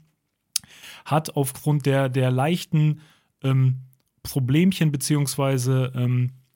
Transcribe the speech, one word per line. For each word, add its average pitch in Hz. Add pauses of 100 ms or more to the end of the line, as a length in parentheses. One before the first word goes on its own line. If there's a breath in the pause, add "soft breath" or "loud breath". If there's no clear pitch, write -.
(1040 loud breath)
Hat 156
aufgrund 147
der, 135
der 127
leichten, 151 (420 loud breath)
ähm, 131 (420)
Problemchen, 151
beziehungsweise, 135
ähm, 123 (240)